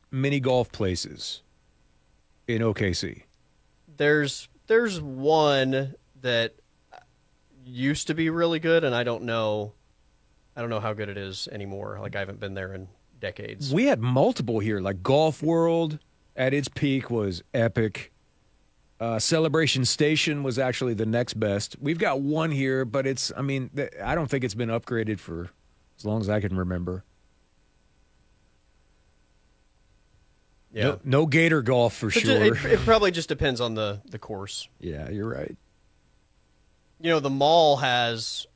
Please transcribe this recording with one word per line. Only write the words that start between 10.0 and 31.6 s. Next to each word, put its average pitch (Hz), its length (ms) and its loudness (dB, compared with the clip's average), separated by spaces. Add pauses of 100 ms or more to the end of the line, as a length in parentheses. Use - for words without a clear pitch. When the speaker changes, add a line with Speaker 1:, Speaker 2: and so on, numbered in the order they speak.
Speaker 2:
I 120 40 -10
don't 117 100 -6
know 110 100 -2
how 110 120 -2
good 104 160 -6
it 98 80 -10
is 98 340 -8
anymore. 101 520 -10
Like, 101 140 -10
I - 20 -2
haven't 101 220 -8
been 98 140 -8
there 95 200 -8
in 95 140 -12 (320)
decades. 107 520 -8
Speaker 1:
We 196 140 2
had 214 140 2
multiple 123 580 2
here. 104 220 -2
Like, 95 220 -4
Golf 147 400 2
World 165 560 2 (380)
at 131 160 0
its 143 160 0
peak 135 420 -2
was 101 320 -2 (120)
epic. 113 580 0 (920)
Uh, 113 140 -2
Celebration 156 680 2
Station 151 580 0
was 127 160 -2
actually 127 360 0
the 110 100 -2
next 120 300 0
best. 104 440 -2
We've 156 200 -2
got 147 240 0
one 156 280 0
here, 135 360 0
but 131 200 -2
it's, 135 300 -2
I - 60 -4
mean, 135 340 -4
th-, 139 160 -4 (100)
I 120 120 -2
don't 156 160 -2
think 131 140 0
it's 107 100 -4
been 113 160 -4
upgraded 113 480 -2
for 82 320 -10 (480)
as - 80 -16
long 110 160 0
as 98 80 -2
I 104 100 2
can 95 160 -2
remember. 90 480 -4 (3750)
Speaker 2:
Yeah. 110 120 0
Speaker 1:
No, 139 200 0
no 143 220 4
Gator 160 360 4